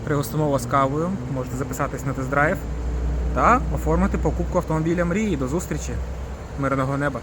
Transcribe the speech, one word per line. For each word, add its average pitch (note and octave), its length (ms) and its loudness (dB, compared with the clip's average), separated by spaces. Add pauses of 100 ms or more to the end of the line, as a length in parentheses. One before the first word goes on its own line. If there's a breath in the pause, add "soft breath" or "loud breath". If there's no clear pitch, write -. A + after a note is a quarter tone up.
пригостимо D3+ 460 0
вас C3 160 0
кавою, C#3 440 2 (240)
можете B2+ 240 -4
записатись C3+ 480 -4
на C3+ 80 -2
тест-драйв C3+ 440 2 (760)
та G3 260 6 (140)
оформити F3+ 420 2
покупку E3+ 400 0
автомобіля E3 480 0
мрії. F#3 320 0
До C3 100 -2
зустрічі, D3+ 440 -2 (680)
мирного C3+ 380 0
неба! C#3 260 0